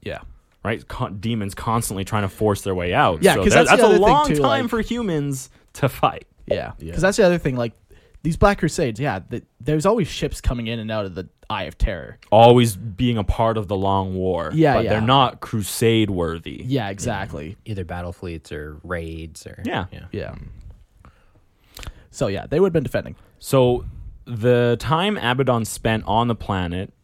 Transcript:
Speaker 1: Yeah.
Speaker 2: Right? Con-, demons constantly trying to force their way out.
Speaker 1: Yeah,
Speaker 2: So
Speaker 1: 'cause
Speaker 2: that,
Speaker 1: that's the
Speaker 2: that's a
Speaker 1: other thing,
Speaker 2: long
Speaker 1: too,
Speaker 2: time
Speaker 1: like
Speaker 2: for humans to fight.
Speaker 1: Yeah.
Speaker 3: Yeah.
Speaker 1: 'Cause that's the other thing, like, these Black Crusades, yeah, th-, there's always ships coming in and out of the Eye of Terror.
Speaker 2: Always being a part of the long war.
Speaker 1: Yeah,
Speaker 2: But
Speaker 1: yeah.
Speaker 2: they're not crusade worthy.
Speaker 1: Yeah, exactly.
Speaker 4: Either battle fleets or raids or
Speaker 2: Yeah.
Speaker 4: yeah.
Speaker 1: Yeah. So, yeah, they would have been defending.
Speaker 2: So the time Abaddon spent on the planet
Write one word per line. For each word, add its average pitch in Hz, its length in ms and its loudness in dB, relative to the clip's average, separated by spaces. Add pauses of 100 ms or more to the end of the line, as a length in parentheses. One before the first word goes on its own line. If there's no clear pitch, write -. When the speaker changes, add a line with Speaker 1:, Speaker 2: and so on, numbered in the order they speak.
Speaker 1:
Yeah. 90 180 -10 (440)
Speaker 2:
Right? 104 240 -4
Con-, - 320 -8
demons 107 360 -4
constantly 113 480 -4
trying 104 200 -4
to 98 60 -2
force 104 320 0
their 95 140 -2
way 90 180 -2
out. 104 300 2
Speaker 1:
Yeah, 175 120 6
Speaker 2:
So 101 80 0
Speaker 1:
'cause - 100 4
Speaker 2:
that, - 140 8
Speaker 1:
that's - 20 0
the - 80 8
Speaker 2:
that's 247 60 6
a - 20 8
Speaker 1:
other 208 120 8
thing, - 40 6 (120)
Speaker 2:
long 294 140 4
Speaker 1:
too, 160 80 0
Speaker 2:
time 269 280 0
Speaker 1:
like 240 60 -4
Speaker 2:
for 233 120 -2
humans 156 680 -4 (240)
to - 160 -2
fight. - 360 -2 (220)
Speaker 1:
Yeah. 80 320 -2
Speaker 3:
Yeah. 82 140 -12
Speaker 1:
'Cause 90 80 -4
that's 190 160 2
the 226 80 6
other 175 120 4
thing, 143 180 -2
like, 120 180 -4 (500)
these 160 120 -2
Black 202 220 4
Crusades, 151 420 -2
yeah, 123 200 -2 (100)
th-, 117 140 -10 (180)
there's 151 240 -2
always 208 220 2
ships - 340 -8
coming 120 240 -2
in 113 140 -6
and 107 100 -8
out 107 160 -4
of 92 80 -10
the 90 160 -10 (180)
Eye 98 180 -4
of - 120 -12
Terror. 90 400 -4 (140)
Speaker 2:
Always 117 440 8
being 113 440 -2
a 104 40 0
part 113 340 0
of 104 100 -6
the 101 80 -2
long 95 400 0
war. 90 400 -2
Speaker 1:
Yeah, 156 180 4
Speaker 2:
But 113 120 2
Speaker 1:
yeah. 104 40 -4
Speaker 2:
they're 107 120 0
not 127 400 4
crusade 113 680 0
worthy. 85 560 -6
Speaker 1:
Yeah, 123 240 -2
exactly. 98 680 -8 (100)
Speaker 4:
Either 98 200 -8
battle 87 260 -10
fleets 85 400 -12
or 76 320 -12
raids 82 640 -10
or - 180 -16
Speaker 2:
Yeah. - 280 -4
Speaker 4:
yeah. - 200 -18
Speaker 1:
Yeah. - 240 -8 (1700)
So, - 180 -4
yeah, 98 200 -6
they 147 120 0
would 196 100 4
have 165 40 -10
been 160 100 2
defending. - 320 -6 (220)
Speaker 2:
So 123 480 2 (400)
the 120 540 2
time 175 380 0
Abaddon 123 480 0
spent 110 420 -2
on 113 200 2
the 117 80 0
planet 92 560 -4 (120)